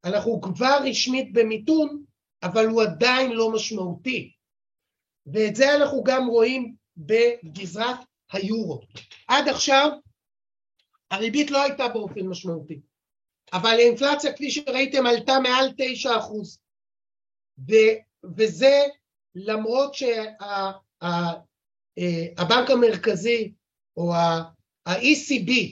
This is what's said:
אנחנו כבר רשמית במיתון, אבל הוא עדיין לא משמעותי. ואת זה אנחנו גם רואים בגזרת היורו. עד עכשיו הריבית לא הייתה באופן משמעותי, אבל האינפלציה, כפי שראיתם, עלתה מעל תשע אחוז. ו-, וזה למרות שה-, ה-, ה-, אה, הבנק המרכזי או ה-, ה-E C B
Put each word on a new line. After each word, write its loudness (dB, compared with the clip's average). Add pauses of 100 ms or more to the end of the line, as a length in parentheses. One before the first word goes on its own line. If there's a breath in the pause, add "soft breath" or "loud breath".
אנחנו -2
כבר 2
רשמית -2
במיתון, 0 (400)
אבל 2
הוא 2
עדיין 2
לא 0
משמעותי. -6 (920)
ואת -2
זה 4
אנחנו 0
גם 0
רואים 0 (220)
בגזרת -2 (340)
היורו. -4 (460 loud breath)
עד 2
עכשיו 2 (1200)
הריבית -2
לא 2
הייתה 0
באופן -6
משמעותי, -8 (760)
אבל 0
האינפלציה, 4
כפי -8
שראיתם, -2
עלתה 2
מעל 0
תשע -2
אחוז. -8 (1120)
ו-, 6 (420)
וזה 4 (540)
למרות -2
שה-, -4
ה-, -4 (300)
ה-, -2 (640)
אה, -4 (120)
הבנק 2
המרכזי 2 (440)
או -2
ה-, 0 (420)
ה-E 2 (120)
C -2
B 0 (200)